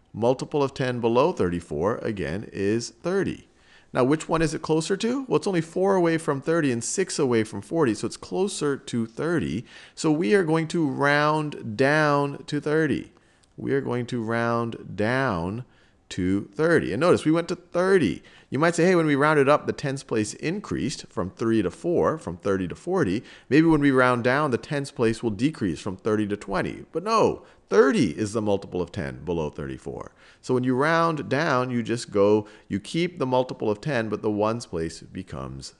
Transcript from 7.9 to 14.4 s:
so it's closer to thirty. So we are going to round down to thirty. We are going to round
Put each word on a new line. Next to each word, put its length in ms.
so 120
it's 120
closer 580
to 300
thirty. 580
So 160
we 240
are 100
going 240
to 180
round 920
down 640
to 160
thirty. 520
We 160
are 80
going 260
to 160
round 760